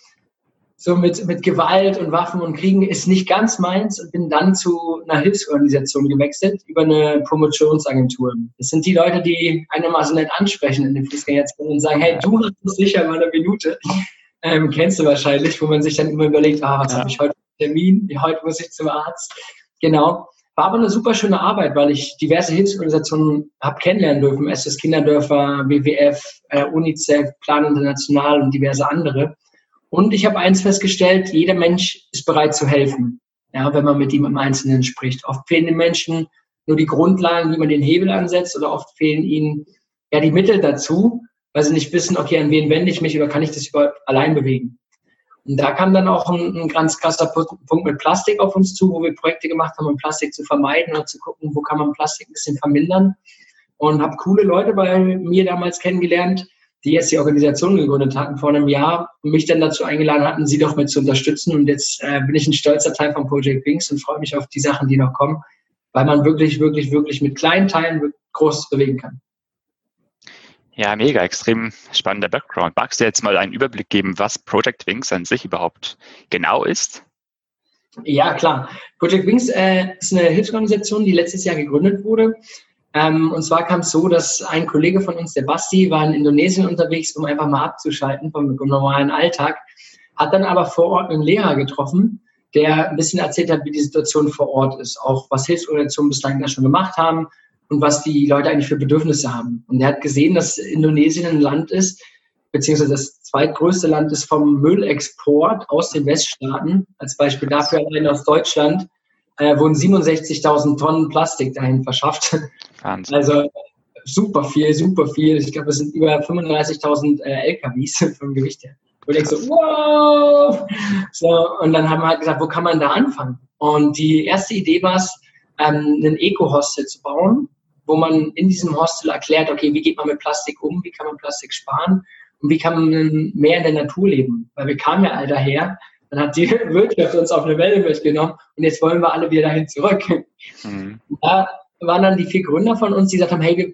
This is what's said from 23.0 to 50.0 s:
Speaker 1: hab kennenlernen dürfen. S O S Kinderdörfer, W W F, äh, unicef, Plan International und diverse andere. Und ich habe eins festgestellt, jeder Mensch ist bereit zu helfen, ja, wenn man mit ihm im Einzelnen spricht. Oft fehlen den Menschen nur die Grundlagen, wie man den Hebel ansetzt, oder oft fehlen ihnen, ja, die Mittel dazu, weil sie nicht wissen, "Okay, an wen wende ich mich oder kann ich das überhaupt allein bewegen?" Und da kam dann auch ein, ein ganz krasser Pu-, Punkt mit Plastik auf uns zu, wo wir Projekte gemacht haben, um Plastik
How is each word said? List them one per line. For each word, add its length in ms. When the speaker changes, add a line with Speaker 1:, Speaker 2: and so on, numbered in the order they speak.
Speaker 1:
hab 220
kennenlernen 400
dürfen. 260
S 180
O 40
S 80
Kinderdörfer, 880
W 160
W 100
F, 300
äh, 120
unicef, 680
Plan 240
International 760
und 120
diverse 360
andere. 460
Und 220
ich 140
habe 100
eins 240
festgestellt, 720
jeder 220
Mensch 560
ist 160
bereit 260
zu 140
helfen, 520
ja, 180
wenn 100
man 140
mit 160
ihm 120
im 120
Einzelnen 460
spricht. 420
Oft 220
fehlen 180
den 120
Menschen 500
nur 100
die 80
Grundlagen, 640
wie 60
man 120
den 120
Hebel 300
ansetzt, 440
oder 160
oft 240
fehlen 280
ihnen, 420
ja, 60
die 120
Mittel 300
dazu, 600
weil 100
sie 100
nicht 180
wissen, 260
"Okay, 200
an 140
wen 180
wende 220
ich 100
mich 160
oder 100
kann 140
ich 80
das 160
überhaupt 400
allein 300
bewegen?" 420
Und 120
da 140
kam 200
dann 160
auch 220
ein, 260
ein 120
ganz 320
krasser 260
Pu-, 400
Punkt 220
mit 100
Plastik 420
auf 160
uns 200
zu, 160
wo 100
wir 140
Projekte 320
gemacht 320
haben, 80
um 100
Plastik 380